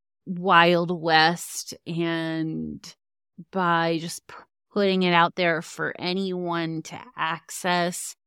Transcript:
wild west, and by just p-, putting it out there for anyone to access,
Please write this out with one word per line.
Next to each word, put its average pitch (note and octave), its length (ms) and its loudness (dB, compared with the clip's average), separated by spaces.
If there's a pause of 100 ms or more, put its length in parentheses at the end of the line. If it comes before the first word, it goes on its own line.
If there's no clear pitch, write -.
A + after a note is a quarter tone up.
(260)
wild F3 680 4
west, D#3+ 840 0 (120)
and D#3+ 1080 -6 (560)
by E3+ 480 0
just - 280 -12
p-, - 80 -20 (380)
putting F#3+ 300 2
it F3 100 4
out E3+ 220 4
there E3+ 260 2
for - 360 -6
anyone F3 840 -4
to - 160 -14 (160)
access, F3 1000 -4 (120)